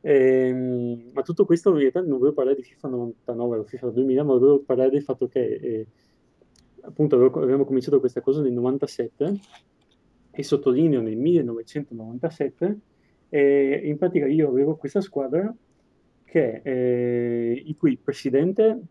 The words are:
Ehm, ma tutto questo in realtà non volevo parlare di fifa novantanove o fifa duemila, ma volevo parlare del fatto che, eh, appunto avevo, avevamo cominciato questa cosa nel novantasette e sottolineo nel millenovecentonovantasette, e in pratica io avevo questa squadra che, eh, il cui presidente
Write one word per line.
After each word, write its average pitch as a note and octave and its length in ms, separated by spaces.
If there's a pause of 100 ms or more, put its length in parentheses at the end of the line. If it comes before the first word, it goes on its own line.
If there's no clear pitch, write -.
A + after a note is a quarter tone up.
Ehm, B2+ 1120
ma C#3 100
tutto E3+ 240
questo E3+ 240
in E3 80
realtà C#3 220
non D3+ 180
volevo C#3+ 160
parlare C#3 220
di C3 60
fifa - 260
novantanove A#2+ 720
o G#2+ 60
fifa B2+ 240
duemila, B2+ 340
ma D3 120
volevo C#3 260
parlare C3 300
del C#3 120
fatto B2+ 260
che, - 120
eh, A2 460 (960)
appunto D3 340
avevo, B2+ 240
avevamo C3+ 240
cominciato C3+ 360
questa B2 200
cosa C#3+ 220
nel C3 100
novantasette C3+ 840 (920)
e - 120
sottolineo C#3 580
nel A2 160
millenovecentonovantasette, C#3 1600 (500)
e C#3 560
in D3+ 120
pratica F3 300
io D3 220
avevo C#3 280
questa D#3 240
squadra E3+ 520 (720)
che, B2 380
eh, A#2+ 1000
il D3+ 120
cui C#3 200
presidente F3+ 840 (120)